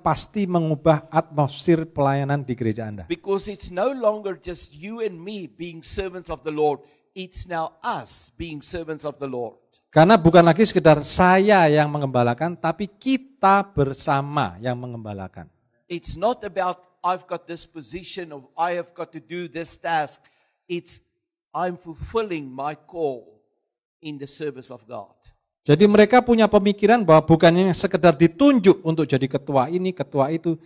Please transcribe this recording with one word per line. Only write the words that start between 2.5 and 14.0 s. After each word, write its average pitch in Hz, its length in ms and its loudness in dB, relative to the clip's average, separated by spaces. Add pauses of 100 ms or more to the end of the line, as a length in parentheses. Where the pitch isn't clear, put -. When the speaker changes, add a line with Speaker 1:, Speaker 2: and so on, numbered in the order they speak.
Speaker 1:
gereja 110 320 -4
Anda. 104 240 -14
Speaker 2:
Because 196 320 -6
it's 202 240 -14
no 190 240 -2
longer 214 480 -4
just - 320 -14
you 208 320 -10
and 185 160 -8
me 196 240 -12
being 165 400 -16
servants 185 480 -10
of 151 160 -12
the 156 60 -8
Lord, 147 260 0 (320)
it's 185 320 -14
now 165 400 -8
us 175 560 -10
being 156 240 -12
servants 160 400 -10
of 143 160 -10
the 143 80 -8
Lord. 120 320 -10 (320)
Speaker 1:
Karena 170 240 6
bukan 170 320 6
lagi 170 160 4
sekedar 151 400 4
saya 185 640 4
yang 147 240 2
mengembalakan, 135 640 -2
tapi 165 320 -6
kita 202 720 0 (160)
bersama 139 880 -2